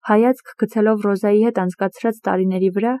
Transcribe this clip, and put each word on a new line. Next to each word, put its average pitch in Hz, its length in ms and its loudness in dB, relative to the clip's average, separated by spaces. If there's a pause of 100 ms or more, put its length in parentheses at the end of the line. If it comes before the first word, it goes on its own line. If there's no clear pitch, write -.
Հայացք 233 480 0
գցելով 214 500 0
Ռոզայի 208 380 2
հետ 233 180 0
անցկացրած 196 600 -4
տարիների 185 500 0
վրա 208 300 -2